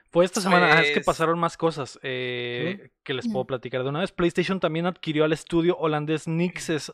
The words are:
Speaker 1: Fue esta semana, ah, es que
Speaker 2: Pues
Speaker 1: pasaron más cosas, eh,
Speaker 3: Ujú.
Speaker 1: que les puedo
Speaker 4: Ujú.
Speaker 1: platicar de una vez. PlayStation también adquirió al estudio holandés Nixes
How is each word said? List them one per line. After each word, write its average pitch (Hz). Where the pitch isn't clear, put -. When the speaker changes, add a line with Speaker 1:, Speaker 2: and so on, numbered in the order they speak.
Speaker 1:
Fue 175
esta 202
semana, 175
ah, 165
es 147
que 147
Speaker 2:
Pues 156
Speaker 1:
pasaron 165
más 170
cosas, 156
eh, 127
Speaker 3:
Ujú. 131
Speaker 1:
que -
les 127
puedo 220
Speaker 4:
Ujú. 123
Speaker 1:
platicar 127
de 131
una 147
vez. 190
PlayStation 180
también 165
adquirió 160
al 156
estudio 170
holandés 151
Nixes 165